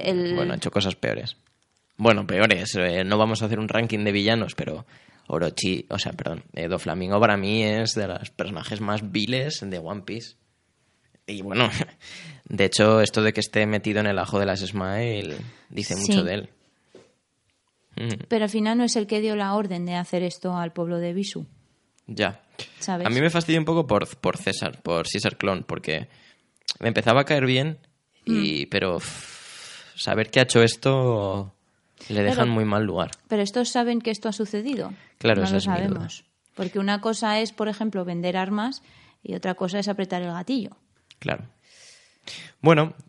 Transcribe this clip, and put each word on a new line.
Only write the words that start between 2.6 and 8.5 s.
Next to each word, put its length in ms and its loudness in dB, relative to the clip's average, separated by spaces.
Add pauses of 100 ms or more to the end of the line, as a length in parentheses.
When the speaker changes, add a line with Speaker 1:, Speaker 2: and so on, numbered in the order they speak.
Speaker 2:
Eh, 280 2
no 140 2
vamos 240 4
a 60 0
hacer 120 0
un 80 -2
ranking 380 0
de 80 2
villanos, 420 2
pero 300 -6 (420)
Orochi, 640 0
o 100 -4
sea, 140 -4
perdón, 400 -8
eh, 160 -6
Doflamingo 500 -2
para 160 6
mí 300 0
es 300 0
de 120 0
los 220 -8
personajes 500 -8